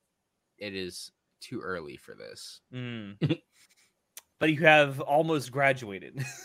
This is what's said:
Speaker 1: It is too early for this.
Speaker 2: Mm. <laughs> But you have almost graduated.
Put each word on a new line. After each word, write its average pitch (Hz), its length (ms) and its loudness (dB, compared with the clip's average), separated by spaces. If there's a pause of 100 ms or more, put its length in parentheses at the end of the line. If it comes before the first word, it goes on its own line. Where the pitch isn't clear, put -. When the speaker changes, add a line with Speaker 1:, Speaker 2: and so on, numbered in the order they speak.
(580)
Speaker 1:
It 101 180 -8
is 92 380 -8 (260)
too - 220 -10
early 82 340 -8
for - 180 -20
this. 52 460 -16 (140)
Speaker 2:
Mm. 117 480 -10
<laughs> 156 180 0 (1000)
But 156 120 2
you 147 80 0
have 151 400 8
almost 147 540 2
graduated. 123 680 0 (240)